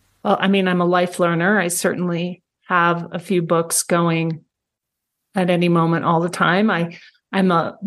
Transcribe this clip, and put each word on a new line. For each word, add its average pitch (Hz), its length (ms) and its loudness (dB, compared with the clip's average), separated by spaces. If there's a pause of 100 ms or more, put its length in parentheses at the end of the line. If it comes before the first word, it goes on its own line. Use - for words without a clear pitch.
(240)
Well, 202 160 2
I 185 80 0
mean, 196 180 2
I'm 180 140 0
a 175 60 0
life 180 340 0
learner. 175 400 2
I 175 80 -2
certainly 175 760 -4 (260)
have 170 440 0
a 180 60 -8
few 180 240 -2
books 165 400 -2
going 165 640 -2 (920)
at 185 140 0
any 175 180 2
moment 165 360 2
all 165 160 2
the 175 80 -2
time. 180 400 2
I, 170 300 -2 (320)
I'm 190 220 2
a - 340 -2